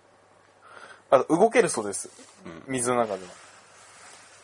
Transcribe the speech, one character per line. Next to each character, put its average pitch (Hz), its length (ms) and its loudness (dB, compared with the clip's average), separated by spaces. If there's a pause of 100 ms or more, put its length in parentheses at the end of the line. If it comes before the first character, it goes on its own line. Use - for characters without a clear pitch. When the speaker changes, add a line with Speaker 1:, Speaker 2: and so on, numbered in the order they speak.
(1120)
Speaker 1:
あ 139 100 6
と、 151 160 0
動 214 140 4
け 233 120 4
る 175 60 2
そ 117 140 -4
う 104 40 -8
で 101 60 -8
す。 - 180 -12 (340)
Speaker 2:
う 90 40 -18
ん。 82 180 -18
Speaker 1:
水 123 240 -4
の 123 60 2
中 107 220 0
で 92 80 -14
も。 90 60 -20 (1120)